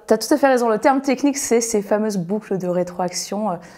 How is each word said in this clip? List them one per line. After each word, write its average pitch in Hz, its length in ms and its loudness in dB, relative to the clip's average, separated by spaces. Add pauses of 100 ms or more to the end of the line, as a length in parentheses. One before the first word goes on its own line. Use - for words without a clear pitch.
t'as 220 120 4
tout - 160 -4
à - 20 6
fait 277 120 4
raison. 240 200 2
Le 214 100 2
terme 269 220 2
technique, 269 380 0
c'est 233 240 0
ces 226 180 -2
fameuses 208 380 -2
boucles 190 400 -4
de 180 100 -4
rétroaction, 180 840 -4
euh, 175 40 -2 (240)